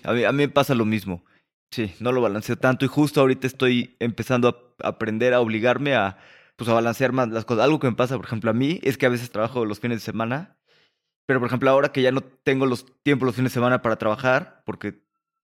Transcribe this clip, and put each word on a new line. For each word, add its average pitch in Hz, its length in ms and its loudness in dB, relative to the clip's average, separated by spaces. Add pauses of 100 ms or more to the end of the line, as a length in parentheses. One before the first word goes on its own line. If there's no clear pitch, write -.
a - 80 0
mí, 120 100 2
a 104 80 4
mí 139 80 0
me 143 100 2
pasa 139 260 2
lo 117 100 2
mismo. 101 400 -4 (480)
Sí, 110 280 -6
no 117 100 -2
lo 127 100 2
balanceo 110 360 -2
tanto 127 280 0
y 131 40 0
justo 147 320 2
ahorita 131 260 2
estoy 123 540 0
empezando 120 480 0
a, - 360 -6
a - 40 -2
aprender 110 460 0
a 123 60 4
obligarme 120 540 0
a, 98 240 0 (380)
pues, 113 120 -6
a 117 60 4
balancear 117 380 0
más 127 160 0
las 110 160 -6
cosas. 113 200 2
Algo 151 140 4
que 135 100 -2
me 110 60 0
pasa, 127 220 0
por 98 100 -10
ejemplo, 113 240 -2
a 110 40 2
mí 143 280 0
es 131 160 -2
que 135 80 2
a - 20 2
veces 120 220 -2
trabajo 113 340 -4
los 104 140 -6
fines 120 200 -4
de - 60 -12
semana, 113 520 -6 (680)
pero, 131 120 0
por 120 80 -2
ejemplo, 127 240 0
ahora 139 220 2
que 135 100 0
ya 127 80 4
no 131 120 0
tengo 135 440 -2
los 123 200 -2 (180)
tiempos 131 220 2
los 117 100 -2
fines 127 160 0
de - 20 -10
semana 123 280 0
para 113 140 0
trabajar, 127 720 -2
porque 101 340 -10 (440)